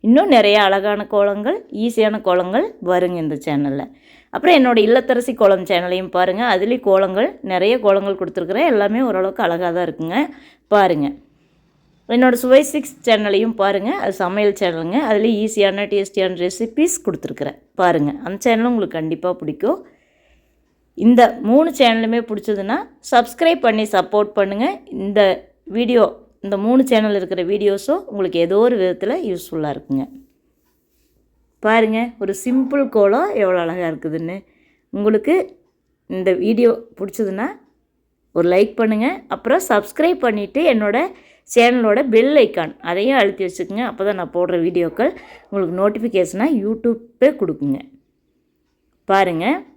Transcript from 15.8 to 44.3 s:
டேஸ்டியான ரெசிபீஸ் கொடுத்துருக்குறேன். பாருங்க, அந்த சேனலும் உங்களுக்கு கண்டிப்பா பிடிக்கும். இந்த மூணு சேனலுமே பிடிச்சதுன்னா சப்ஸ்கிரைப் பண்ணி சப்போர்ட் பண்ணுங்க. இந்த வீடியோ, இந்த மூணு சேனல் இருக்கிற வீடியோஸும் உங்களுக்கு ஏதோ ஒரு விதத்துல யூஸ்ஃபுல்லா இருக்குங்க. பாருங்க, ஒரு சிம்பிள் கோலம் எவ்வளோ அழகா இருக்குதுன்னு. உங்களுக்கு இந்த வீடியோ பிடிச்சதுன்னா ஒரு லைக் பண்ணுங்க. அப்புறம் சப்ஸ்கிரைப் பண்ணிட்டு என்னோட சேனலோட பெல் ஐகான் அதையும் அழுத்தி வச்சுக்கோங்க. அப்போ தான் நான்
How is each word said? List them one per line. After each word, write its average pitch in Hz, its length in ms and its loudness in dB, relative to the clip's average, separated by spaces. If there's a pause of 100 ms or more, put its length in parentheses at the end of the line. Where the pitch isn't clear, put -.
டேஸ்டியான 190 520 -2
ரெசிபீஸ் 226 600 -2
கொடுத்துருக்குறேன். 147 540 -8 (220)
பாருங்க, 165 300 2 (140)
அந்த 190 200 -8
சேனலும் 233 280 2
உங்களுக்கு 196 280 -4
கண்டிப்பா 160 300 -4 (100)
பிடிக்கும். 190 380 -4 (1300)
இந்த 240 180 6 (260)
மூணு 294 200 4 (100)
சேனலுமே 226 400 2 (100)
பிடிச்சதுன்னா 202 480 -4 (320)
சப்ஸ்கிரைப் 269 560 2
பண்ணி 220 180 2 (120)
சப்போர்ட் 208 420 2
பண்ணுங்க. 202 300 0 (340)
இந்த 202 180 0 (560)
வீடியோ, 233 280 2 (420)
இந்த 196 180 -4
மூணு 254 180 2 (100)
சேனல் 214 280 2
இருக்கிற 185 220 -4 (100)
வீடியோஸும் 202 580 0
உங்களுக்கு 190 360 -4
ஏதோ 180 120 0 (100)
ஒரு 247 120 2
விதத்துல 185 380 -2 (120)
யூஸ்ஃபுல்லா 160 460 -6
இருக்குங்க. 135 300 -6 (1600)
பாருங்க, 220 340 2 (240)
ஒரு 196 100 -4 (120)
சிம்பிள் 262 380 0 (120)
கோலம் 220 340 2 (140)
எவ்வளோ 185 220 0
அழகா 175 260 -4
இருக்குதுன்னு. 160 460 -8 (600)
உங்களுக்கு 214 380 2 (840)
இந்த 185 120 0 (140)
வீடியோ 226 280 4 (260)
பிடிச்சதுன்னா 202 500 -6 (880)
ஒரு 170 180 2
லைக் 214 260 2
பண்ணுங்க. 220 260 0 (280)
அப்புறம் 302 360 0
சப்ஸ்கிரைப் 302 560 0
பண்ணிட்டு 208 340 -2 (120)
என்னோட 214 240 0 (580)
சேனலோட 233 440 4 (140)
பெல் 254 220 4 (120)
ஐகான் - 280 -6 (140)
அதையும் 214 320 0
அழுத்தி 196 240 0
வச்சுக்கோங்க. 185 460 -6
அப்போ - 160 -8
தான் 196 140 -2
நான் 170 160 -10